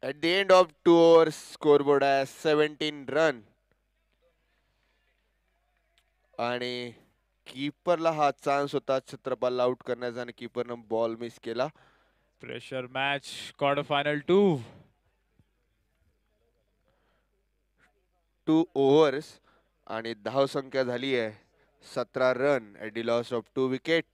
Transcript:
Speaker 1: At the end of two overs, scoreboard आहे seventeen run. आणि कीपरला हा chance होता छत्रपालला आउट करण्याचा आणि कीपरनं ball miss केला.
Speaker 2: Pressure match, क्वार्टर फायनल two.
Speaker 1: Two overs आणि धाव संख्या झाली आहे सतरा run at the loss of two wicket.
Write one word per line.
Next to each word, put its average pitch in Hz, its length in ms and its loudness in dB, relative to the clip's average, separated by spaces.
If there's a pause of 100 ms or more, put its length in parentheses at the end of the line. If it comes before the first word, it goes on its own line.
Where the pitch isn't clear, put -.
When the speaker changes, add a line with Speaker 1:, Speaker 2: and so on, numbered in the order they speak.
Speaker 1:
At 135 100 -8
the 170 280 -2
end 190 80 0
of 185 140 8
two 170 320 4
overs, 165 600 6
scoreboard 143 480 4
आहे 139 220 2
seventeen 151 840 -2
run. 139 320 0 (3000)
आणि 123 540 -6 (540)
कीपरला 160 640 -4
हा 151 200 0
chance 143 440 -4
होता 135 260 -2
छत्रपालला 127 640 -6
आउट 123 200 -2
करण्याचा 123 380 -8
आणि 120 120 -12
कीपरनं 120 460 -10
ball 113 380 -4
miss 117 240 -14
केला. 117 260 -6 (760)
Speaker 2:
Pressure 127 460 -12
match, 135 420 -6 (300)
क्वार्टर 143 240 0
फायनल 147 360 -2
two. 175 400 2 (4000)
Speaker 1:
Two 160 180 2 (100)
overs 139 680 2 (460)
आणि 113 280 -10
धाव 113 320 0
संख्या 135 360 -4
झाली 123 360 -4
आहे 110 140 -6 (600)
सतरा 127 400 0
run 123 420 -2
at 110 140 -12
the 113 120 -8
loss 117 280 -2
of 117 120 -4 (160)
two 131 120 0
wicket. 156 320 -2 (100)